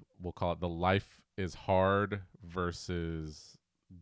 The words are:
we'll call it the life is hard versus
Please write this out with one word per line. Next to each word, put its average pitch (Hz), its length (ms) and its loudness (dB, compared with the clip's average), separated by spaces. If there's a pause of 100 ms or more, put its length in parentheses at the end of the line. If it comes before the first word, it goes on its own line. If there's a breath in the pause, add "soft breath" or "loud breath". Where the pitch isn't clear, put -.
(200)
we'll 90 140 -8
call 87 200 0
it 80 60 -6
the 90 80 -2
life 90 540 0 (160)
is 92 160 -4
hard 98 680 2 (220)
versus 85 1120 -4 (440)